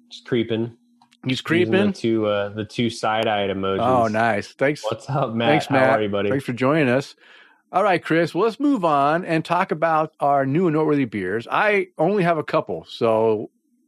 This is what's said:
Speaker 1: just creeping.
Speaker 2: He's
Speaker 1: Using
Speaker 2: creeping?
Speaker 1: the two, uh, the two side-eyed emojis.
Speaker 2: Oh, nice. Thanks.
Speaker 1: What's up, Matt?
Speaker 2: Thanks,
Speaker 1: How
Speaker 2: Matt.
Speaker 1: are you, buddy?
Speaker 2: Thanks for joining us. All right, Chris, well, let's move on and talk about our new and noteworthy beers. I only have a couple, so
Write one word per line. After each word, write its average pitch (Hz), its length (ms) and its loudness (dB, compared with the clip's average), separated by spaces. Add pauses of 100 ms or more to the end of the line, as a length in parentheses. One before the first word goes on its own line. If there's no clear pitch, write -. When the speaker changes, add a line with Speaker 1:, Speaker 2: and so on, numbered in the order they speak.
Speaker 1:
just - 160 -20
creeping. 117 500 -2 (500)
Speaker 2:
He's 127 60 -2
Speaker 1:
Using 123 140 -6
Speaker 2:
creeping? 180 420 2
Speaker 1:
the 196 40 0
two, 113 360 0
uh, 101 220 0
the 107 160 -8
two 117 240 -4
side-eyed 110 600 0
emojis. 95 320 -2
Speaker 2:
Oh, 120 260 2
nice. 110 460 -2
Thanks. 143 300 -2
Speaker 1:
What's - 260 -6
up, 139 240 -2
Matt? 117 160 0
Speaker 2:
Thanks, - 180 2
Speaker 1:
How 139 80 0
Speaker 2:
Matt. 131 140 4 (100)
Speaker 1:
are - 20 -2
you, 104 80 -2
buddy? 101 200 0
Speaker 2:
Thanks 135 160 -2
for 131 80 -4
joining 131 360 2
us. 131 260 -2 (560)
All 185 120 2
right, 185 200 2
Chris, 165 300 0
well, 185 120 0
let's 226 140 -2
move 277 240 2
on 151 420 2
and 160 200 -2
talk 180 260 -2
about 160 480 0
our 143 260 2
new 151 220 0
and 151 80 0
noteworthy 151 300 2
beers. 104 440 -4
I 196 380 0 (120)
only 190 240 0
have 170 160 2
a 151 40 -4
couple, 101 460 -4
so 110 600 0 (360)